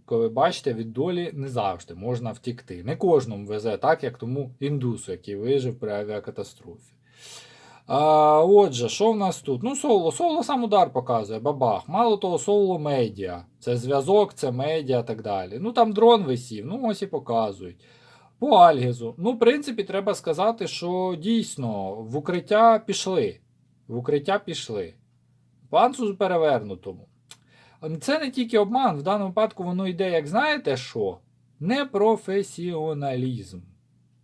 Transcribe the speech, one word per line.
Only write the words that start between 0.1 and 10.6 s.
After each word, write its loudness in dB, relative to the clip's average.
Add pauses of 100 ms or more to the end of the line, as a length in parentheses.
бачите, 0
від -8
долі -4
не -8
завжди -6
можна -6
втікти. -12
Не -6
кожному 2
везе -4
так, 2
як -6
тому -6
індусу, -4
який -10
вижив -2
при -6
авіакатастрофі. -10 (960)
А, 6
отже, 6
що 2
в 0
нас -2
тут? -4
Ну, -2
Соло. 2
Соло 0
сам -2